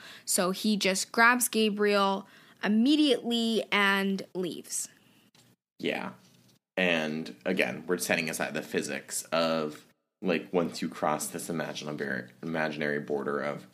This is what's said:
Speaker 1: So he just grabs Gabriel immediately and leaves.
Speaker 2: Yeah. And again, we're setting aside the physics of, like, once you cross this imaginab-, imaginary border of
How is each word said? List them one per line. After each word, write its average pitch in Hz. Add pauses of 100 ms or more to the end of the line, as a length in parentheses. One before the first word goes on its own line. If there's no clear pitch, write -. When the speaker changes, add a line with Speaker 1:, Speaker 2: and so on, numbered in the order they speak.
(240)
Speaker 1:
So 190
he 214
just 190
grabs 240
Gabriel 202 (340)
immediately 233
and 196 (100)
leaves. - (920)
Speaker 2:
Yeah. 69 (640)
And 80 (100)
again, 78
we're 90
setting 85
aside 73
the 78
physics -
of, 80 (380)
like, 85
once -
you -
cross 78
this -
imaginab-, 73 (120)
imaginary 78
border 71
of 71